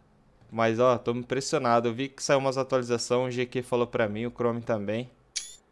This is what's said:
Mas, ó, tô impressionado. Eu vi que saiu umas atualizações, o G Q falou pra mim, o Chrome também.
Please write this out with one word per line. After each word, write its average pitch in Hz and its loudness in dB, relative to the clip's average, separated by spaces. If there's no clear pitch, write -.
Mas, 113 2
ó, 123 6
tô 120 -4
impressionado. 123 0
Eu 113 -2
vi 131 -4
que - -14
saiu 143 4
umas 135 0
atualizações, 127 0
o - -6
G 123 -2
Q 123 -6
falou 120 0
pra 117 0
mim, 107 -6
o 120 -6
Chrome 120 -2
também. 113 -4